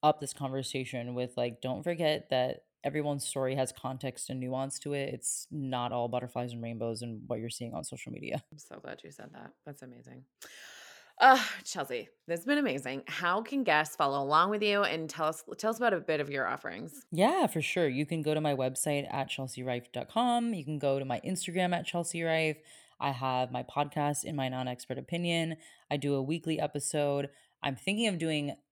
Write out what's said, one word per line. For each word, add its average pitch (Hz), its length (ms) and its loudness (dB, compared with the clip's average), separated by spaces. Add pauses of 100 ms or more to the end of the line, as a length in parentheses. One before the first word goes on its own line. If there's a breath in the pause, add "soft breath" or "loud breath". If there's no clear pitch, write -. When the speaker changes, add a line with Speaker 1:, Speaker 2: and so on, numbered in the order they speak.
Speaker 1:
up 151 200 6
this 139 120 -8
conversation 127 800 -4
with, 123 200 -4
like, 120 260 -2
don't 127 220 -4
forget 160 460 2
that 127 360 2 (180)
everyone's 143 440 0
story 135 280 0
has 131 180 0
context 131 560 -6
and 131 100 -4
nuance 131 400 -2
to 143 140 -4
it. 139 200 -2
It's - 380 -6
not 127 400 -2
all 120 160 0
butterflies 123 460 -2
and 117 100 -8
rainbows 117 380 -4
and 117 260 -8
what 117 140 -2
you're 117 80 -6
seeing 117 240 -10
on - 100 -6
social - 300 -10
media. - 360 -6
<laughs> - 20 -20
Speaker 2:
I'm 151 60 -20
so - 220 -16
glad - 240 -14
you - 80 -16
said - 220 -16
that. 131 200 -16 (120)
That's 143 180 -14
amazing. 127 420 -18 (960 loud breath)
Ugh, 262 260 10 (200 loud breath)
Chelsea, 123 440 -6 (180)
this 170 120 -2
has 170 60 -10
been 285 140 4
amazing. 139 480 -2
How 180 340 0
can 262 220 -4
guests 156 320 4
follow 139 280 2
along 156 280 6
with 208 120 0
you 202 200 4
and 160 260 -2
tell 156 180 -2
us, 156 160 -2 (140)
tell 220 140 0
us 220 60 -4
about 226 160 4
a 175 80 2
bit 156 200 0
of 143 80 -2
your 139 180 0
offerings? - 640 -8
Speaker 1:
Yeah, 262 360 6
for 165 140 0
sure. 165 260 2
You 135 180 0
can 160 160 -2
go 151 140 2
to 156 60 2
my 151 140 2
website 135 560 0
at 135 180 -2
chelsea 131 340 -6
rife 123 280 -4
dot - 180 -6
com. 240 440 2
You 165 100 -4
can 151 140 -2
go 139 220 4
to 135 60 -2
my 127 160 -2
Instagram 180 540 0
at 170 100 -2
Chelsea 170 380 -2
Rife. 160 340 4 (420 loud breath)
I 139 120 0
have 127 400 0
my 127 120 -2
podcast, 147 600 0
In 156 100 -4
My 131 140 0
Non-Expert 127 480 -4
Opinion. 165 580 0 (340 loud breath)
I 147 80 0
do 143 180 2
a 135 60 2
weekly 156 380 0
episode. 143 680 0 (340 soft breath)
I'm 135 140 0
thinking 214 300 0
of 190 100 0
doing 151 380 0 (160)